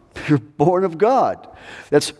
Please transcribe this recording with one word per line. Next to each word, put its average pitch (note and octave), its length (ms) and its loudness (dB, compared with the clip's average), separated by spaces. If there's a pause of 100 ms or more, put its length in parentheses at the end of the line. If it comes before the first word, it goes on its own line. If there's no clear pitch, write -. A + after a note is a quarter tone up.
<laughs> - 220 -14
You're D3 100 4
born F3+ 460 0
of E3 120 -4
God. F#3+ 520 0 (420)
That's D3 300 0